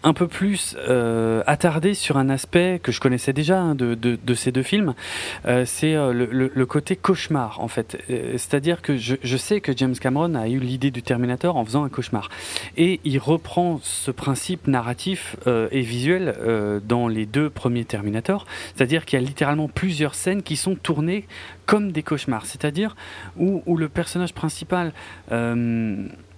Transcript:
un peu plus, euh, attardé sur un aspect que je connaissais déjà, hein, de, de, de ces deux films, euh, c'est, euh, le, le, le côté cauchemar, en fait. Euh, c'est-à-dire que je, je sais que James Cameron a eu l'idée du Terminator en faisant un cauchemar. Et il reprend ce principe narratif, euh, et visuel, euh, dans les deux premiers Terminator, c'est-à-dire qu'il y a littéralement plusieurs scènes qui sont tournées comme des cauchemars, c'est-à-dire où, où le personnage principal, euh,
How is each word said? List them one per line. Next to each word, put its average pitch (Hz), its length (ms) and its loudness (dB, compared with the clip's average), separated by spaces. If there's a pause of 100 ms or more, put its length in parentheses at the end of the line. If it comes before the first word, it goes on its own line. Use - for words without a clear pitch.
un 156 100 6
peu 175 140 0
plus, - 480 -2 (120)
euh, 113 600 4
attardé 165 480 4
sur 139 220 0
un 135 120 4
aspect 175 540 2
que 127 80 0
je - 80 -2
connaissais 127 340 2
déjà, 156 260 2
hein, 165 140 2
de, 123 220 0
de, 117 280 0
de 123 120 2
ces 127 160 -2
deux 127 100 2
films, 180 320 2 (540)
euh, 160 180 4
c'est, 156 300 2
euh, 139 180 2
le, 120 180 2
le, 131 220 2
le 131 140 2
côté 151 280 0
cauchemar, 147 640 0
en 117 80 -4
fait. - 320 -4 (120)
Euh, 120 220 -4
c'est-à-dire 147 500 0
que 143 140 2
je, 117 260 0
je 127 120 0
sais 202 260 0
que 135 140 0
James 127 200 2
Cameron 147 400 0
a 113 120 0
eu 131 120 0
l'idée 127 320 0
du 120 100 -6
Terminator 123 560 0
en 113 80 0
faisant 131 200 2
un 131 40 -2
cauchemar. - 400 -4 (480)
Et 175 260 4
il 139 140 2
reprend 160 640 0
ce - 300 -4
principe - 560 -2
narratif, 127 680 -2 (100)
euh, 113 240 4
et 135 100 2
visuel, 127 580 0
euh, 104 480 0
dans 120 200 4
les 110 180 0
deux 143 240 0
premiers 120 360 -2
Terminator, 110 600 -2 (300)
c'est-à-dire 139 300 2
qu'il 135 140 0
y 123 40 0
a - 20 -2
littéralement 147 440 0
plusieurs 151 440 -2
scènes 190 300 -2
qui 156 120 -4
sont 185 200 -2
tournées 170 500 -2 (400)
comme 208 260 2
des 151 120 -2
cauchemars, 131 420 -2
c'est-à-dire 151 500 -4 (420)
où, 185 280 0
où 170 100 2
le 160 140 0
personnage 175 460 -4
principal, 165 580 -2 (380)
euh, 117 640 0 (420)